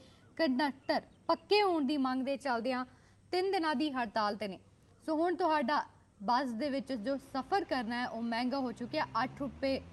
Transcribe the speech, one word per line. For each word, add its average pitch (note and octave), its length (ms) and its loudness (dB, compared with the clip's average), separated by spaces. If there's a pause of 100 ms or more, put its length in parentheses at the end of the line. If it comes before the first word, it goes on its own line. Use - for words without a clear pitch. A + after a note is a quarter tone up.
(380)
ਕੰਡਕਟਰ C#4+ 640 0 (240)
ਪੱਕੇ F#4+ 360 4
ਹੋਣ F4 220 4
ਦੀ D4+ 120 2
ਮੰਗ C4 260 0
ਦੇ C4+ 140 -2
ਚੱਲਦਿਆਂ B3+ 480 -2 (480)
ਤਿੰਨ F#4 180 2
ਦਿਨਾਂ E4 240 2
ਦੀ D4+ 160 0
ਹੜਤਾਲ G#3+ 460 0
ਤੇ G3+ 120 -6
ਨੇ। F3+ 100 -10 (480)
ਸੋ D#4 100 0
ਹੁਣ E4 200 2
ਤੁਹਾਡਾ D4+ 460 2 (380)
ਬੱਸ A#3+ 300 2
ਦੇ A#3 200 -2
ਵਿੱਚ C4+ 220 -4
ਜੋ C4 240 -2
ਸਫ਼ਰ C4+ 480 -2
ਕਰਨਾ A#3+ 320 -2
ਹੈ B3 120 -2
ਉਹ A3+ 140 -8
ਮਹਿੰਗਾ A#3 360 -2
ਹੋ C4 140 -2
ਚੁੱਕਿਆ। B3 340 -4 (160)
ਅੱਠ - 180 -4
ਰੁਪਏ C4+ 400 -2 (120)